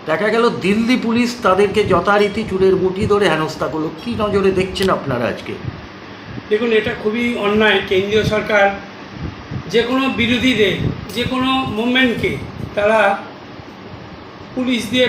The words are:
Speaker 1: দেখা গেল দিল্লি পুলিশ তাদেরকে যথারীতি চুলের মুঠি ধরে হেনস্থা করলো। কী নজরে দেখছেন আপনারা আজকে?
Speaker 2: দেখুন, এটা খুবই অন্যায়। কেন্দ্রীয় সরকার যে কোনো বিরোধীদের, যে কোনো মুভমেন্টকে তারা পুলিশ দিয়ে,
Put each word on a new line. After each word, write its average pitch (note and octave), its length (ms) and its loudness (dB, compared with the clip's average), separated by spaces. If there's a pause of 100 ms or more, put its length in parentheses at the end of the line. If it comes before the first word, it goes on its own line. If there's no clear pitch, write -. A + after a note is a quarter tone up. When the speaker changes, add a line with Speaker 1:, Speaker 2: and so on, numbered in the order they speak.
Speaker 1:
দেখা E3+ 220 0
গেল A#3 200 4
দিল্লি A3+ 540 2
পুলিশ A#3 400 0
তাদেরকে G3 420 4
যথারীতি G3+ 680 2
চুলের F#3+ 260 4
মুঠি F#3 300 0
ধরে G3+ 220 4
হেনস্থা D#3 380 0
করলো। D#3 240 -4 (140)
কী A#3 140 -4
নজরে G3 320 2
দেখছেন F#3+ 400 -2
আপনারা C3 340 0
আজকে? - 280 -4 (1000)
Speaker 2:
দেখুন, A3+ 220 0
এটা A3 300 0
খুবই A#3+ 320 0
অন্যায়। G#3 540 2
কেন্দ্রীয় G3+ 360 2
সরকার G#3 460 2 (1000)
যে A3+ 120 4
কোনো C4 260 0
বিরোধীদের, A3 640 2 (420)
যে A#3+ 100 -2
কোনো B3+ 220 -2
মুভমেন্টকে B3 920 0 (380)
তারা G#3 440 4 (1400)
পুলিশ A#3+ 360 -2
দিয়ে, B3 180 4